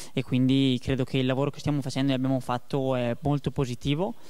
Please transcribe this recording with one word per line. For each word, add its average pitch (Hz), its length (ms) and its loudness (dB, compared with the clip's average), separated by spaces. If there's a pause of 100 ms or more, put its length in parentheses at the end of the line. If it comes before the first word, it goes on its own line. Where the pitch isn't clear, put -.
(120)
e 135 120 -2
quindi 131 580 4
credo 131 220 0
che 135 140 -2
il 131 80 2
lavoro 131 240 0
che - 100 -10
stiamo 147 200 0
facendo 135 300 0
e 131 60 2
abbiamo 131 240 0
fatto 131 560 0
è 120 240 0
molto 143 320 0
positivo 147 640 -2 (160)